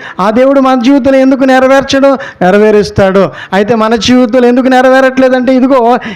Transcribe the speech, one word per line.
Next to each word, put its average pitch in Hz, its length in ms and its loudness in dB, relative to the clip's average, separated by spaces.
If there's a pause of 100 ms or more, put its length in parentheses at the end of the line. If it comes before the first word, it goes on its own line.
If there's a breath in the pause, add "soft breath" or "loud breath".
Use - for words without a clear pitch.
(200 loud breath)
ఆ 202 100 -2
దేవుడు 269 300 2
మన 262 200 0
జీవితంలో 269 380 0
ఎందుకు 262 260 0
నెరవేర్చడు? 269 680 0
నెరవేరుస్తాడు. 202 1120 0 (240 loud breath)
అయితే 202 220 -2
మన 220 220 -2
జీవితంలో 247 520 0
ఎందుకు 247 180 0
నెరవేరట్లేదంటే, 262 880 0
ఇదిగో 247 420 0 (180 loud breath)